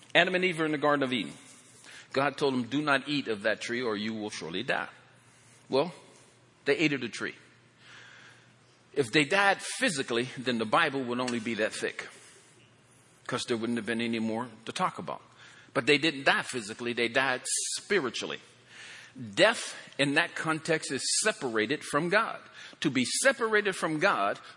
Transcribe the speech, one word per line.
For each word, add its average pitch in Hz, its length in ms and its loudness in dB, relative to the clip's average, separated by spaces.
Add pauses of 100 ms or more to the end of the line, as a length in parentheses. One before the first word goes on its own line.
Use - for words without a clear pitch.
(140)
Adam 180 200 6
and 180 100 4
Eve 170 180 0
are - 20 4
in 151 80 2
the 151 60 0
Garden 143 240 4
of 127 100 0
Eden. 92 240 -2 (760)
God 143 260 2
told 139 160 2
them, 123 100 0
"Do 131 160 0
not 139 280 2
eat 143 200 -2
of 104 140 -4
that 107 180 2
tree 120 220 -4
or 113 120 0
you 107 200 -4
will 104 160 -6
surely 90 320 -6
die." - 260 -2 (800)
Well, 151 260 0 (680)
they 139 120 4
ate 151 180 2
of 127 80 -4
the 120 60 -6
tree. 101 260 -6 (1600)
If 131 160 0
they 151 140 4
died 196 360 4
physically, 131 680 0 (100)
then 123 200 -2
the 113 60 0
Bible 139 380 2
would 120 160 -4
only 123 220 -2
be 113 140 -4
that 104 180 0
thick, - 340 -6 (1200)
'cause 120 180 -4
there 123 120 0
wouldn't 113 200 -2
have 110 100 -4
been 113 140 -2
any 117 200 -2
more 110 280 -2 (180)
to 123 60 -8
talk - 260 -2
about. 78 220 -8 (520)
But 123 140 -2
they 147 120 6
didn't 139 240 0
die 185 200 4
physically, 120 500 -6
they 117 160 2
died 127 340 2 (340)
spiritually. 117 640 -2 (960)
Death 208 400 2 (240)
in 139 160 2
that 165 220 2
context 160 560 -2
is 127 100 -4 (200)
separated 131 640 0
from 156 240 0
God. 185 320 0 (420)
To 156 80 2
be 127 140 2
separated 220 720 2
from 160 240 -2
God, 135 400 2 (180)